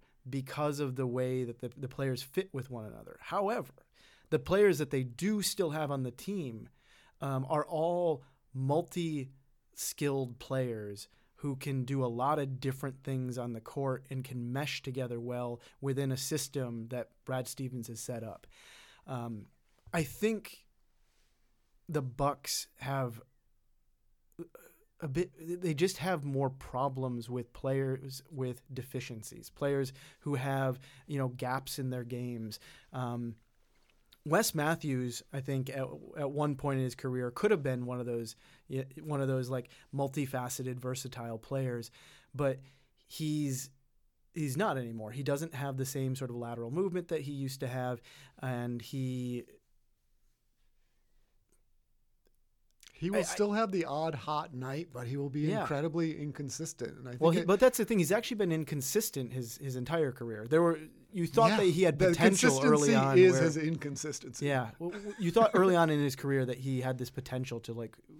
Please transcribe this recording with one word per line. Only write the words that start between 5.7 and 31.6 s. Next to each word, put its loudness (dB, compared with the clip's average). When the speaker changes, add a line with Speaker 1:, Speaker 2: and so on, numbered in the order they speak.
Speaker 1:
have -2
on -2
the -4
team, -8
um, -2
are 2
all 2
multi-skilled -2
players -4
who -4
can -2
do 0
a 2
lot 2
of -4
different -4
things -4
on -4
the -8
court -4
and -6
can -6
mesh -4
together -4
well -6
within 0
a 0
system -4
that -6
Brad -4
Stevens -8
has -12
set -8
up. -12
Um, -8
I 0
think -4
the 0
Bucks -2
have -4
a -4
bit, -2
they 2
just 2
have -2
more 0
problems -4
with -6
players -2
with -6
deficiencies, -10
players 0
who -2
have, 0
you -6
know, 0
gaps -4